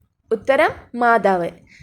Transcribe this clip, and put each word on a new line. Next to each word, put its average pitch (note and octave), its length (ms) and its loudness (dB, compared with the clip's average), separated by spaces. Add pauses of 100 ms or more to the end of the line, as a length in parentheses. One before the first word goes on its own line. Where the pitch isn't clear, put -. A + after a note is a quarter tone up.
(320)
ഉത്തരം, C#4 380 0 (240)
മാതാവ്. G#3 560 0 (320)